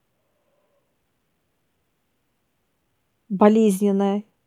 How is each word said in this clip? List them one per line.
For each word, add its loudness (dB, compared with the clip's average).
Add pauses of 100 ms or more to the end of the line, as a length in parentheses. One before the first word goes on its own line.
(3250)
Болезненная 0 (220)